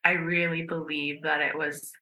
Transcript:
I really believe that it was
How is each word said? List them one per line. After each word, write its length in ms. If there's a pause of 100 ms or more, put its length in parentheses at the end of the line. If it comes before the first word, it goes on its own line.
I 80
really 520
believe 600
that 180
it 160
was 340 (100)